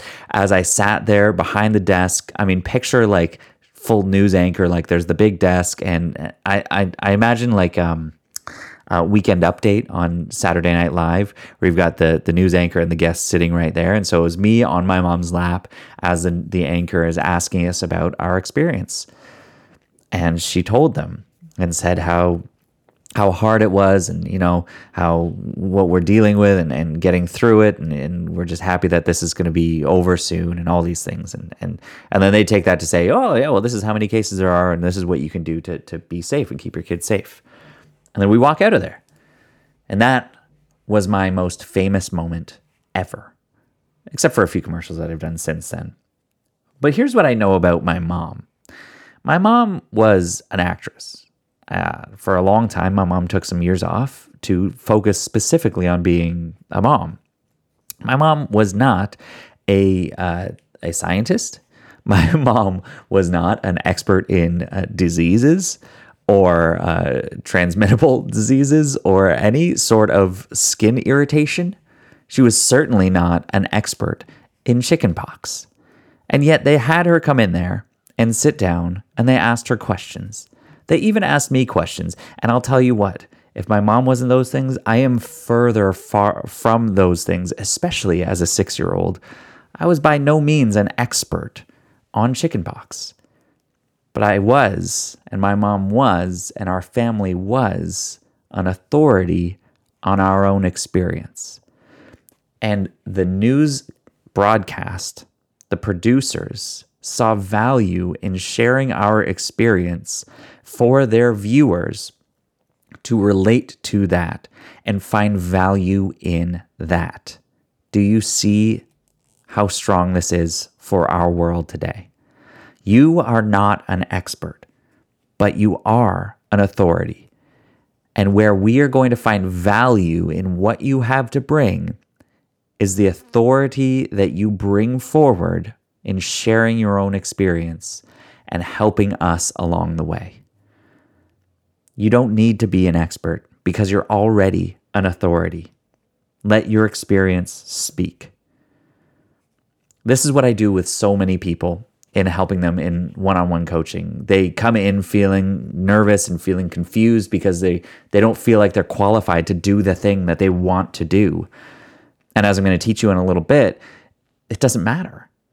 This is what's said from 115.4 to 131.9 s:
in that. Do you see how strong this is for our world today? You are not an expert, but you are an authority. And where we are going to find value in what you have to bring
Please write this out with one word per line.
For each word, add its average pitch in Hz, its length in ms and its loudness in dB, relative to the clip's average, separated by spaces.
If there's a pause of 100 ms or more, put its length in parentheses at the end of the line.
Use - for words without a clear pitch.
in 87 420 -4 (160)
that. 82 600 -6 (520)
Do 104 100 0
you 107 200 2
see 107 640 0 (640)
how 104 220 -2
strong 92 440 0
this 90 180 -2
is 85 380 -2 (100)
for - 320 0
our 87 200 0
world 85 380 -2
today? - 420 -10 (720)
You 147 360 6
are 113 220 0
not 101 460 2
an 92 220 -2
expert, - 560 -10 (720)
but 104 180 0
you 104 280 0
are 101 520 0 (140)
an 101 100 2
authority. 87 720 0 (840)
And 98 200 0
where 104 200 6
we 110 260 2
are 143 80 2
going 127 220 2
to 117 60 0
find 101 300 0
value 92 840 0
in 90 260 -4
what 98 240 0
you 135 200 0
have 127 300 -2
to 143 100 -2
bring 95 560 -2 (800)